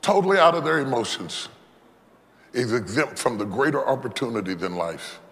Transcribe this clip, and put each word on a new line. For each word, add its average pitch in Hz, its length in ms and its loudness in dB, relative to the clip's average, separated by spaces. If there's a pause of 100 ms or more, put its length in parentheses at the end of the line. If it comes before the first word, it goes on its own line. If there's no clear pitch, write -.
totally 196 360 4
out 165 160 8
of 170 100 -2
their 156 160 2
emotions 117 680 -4 (1040)
is 123 220 -2
exempt 123 440 -2
from 117 200 -2
the 101 80 -2
greater 135 420 0
opportunity 117 640 -2
than 90 240 -6
life 85 440 -6 (120)